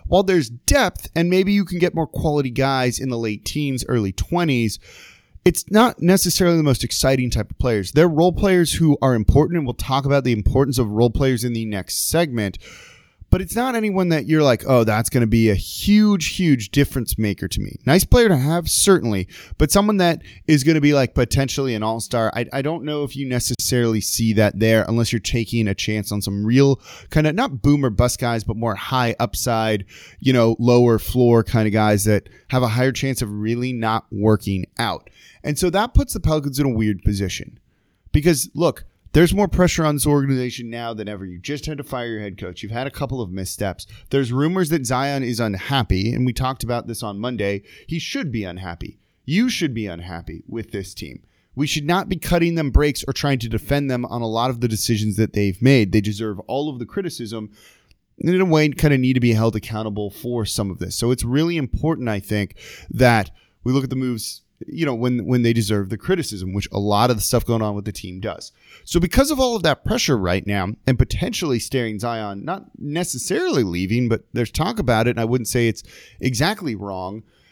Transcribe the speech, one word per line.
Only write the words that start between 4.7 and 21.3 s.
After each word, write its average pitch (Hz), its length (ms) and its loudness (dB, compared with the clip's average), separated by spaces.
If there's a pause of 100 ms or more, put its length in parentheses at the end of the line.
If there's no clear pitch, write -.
it's - 260 0
not 220 320 4
necessarily 175 560 4
the 160 40 4
most 131 220 2
exciting 127 460 0
type - 200 -2
of - 80 -14
players. 107 340 -2
They're 160 160 8
role 170 240 4
players 180 420 2
who 151 260 4
are 131 140 2
important, 139 420 4
and 151 100 -4
we'll - 60 -4
talk 135 320 -2
about 139 200 2
the 127 80 2
importance 120 440 2
of 113 140 0
role 113 180 4
players 123 340 0
in 120 120 -4
the 113 100 -4
next 101 460 -6
segment. 123 480 -2 (720)
But - 100 2
it's 190 160 -6
not 247 180 0
anyone 196 360 0
that 147 160 0
you're 156 160 2
like, 127 240 2
"Oh, 123 180 4
that's 110 240 0
gonna 120 180 2
be 113 220 4
a 101 60 4
huge, 202 840 2
huge 139 340 2
difference 135 460 0
maker 101 320 -2
to - 120 -6
me." - 160 -8 (100)
Nice 185 180 6
player 240 240 6
to 170 80 4
have, 156 320 0
certainly, 110 580 2 (300)
but 156 140 2
someone 202 280 2
that 175 240 2 (240)
is 147 180 4
gonna 156 180 2
be, 147 100 6
like, 135 220 2
potentially 135 600 0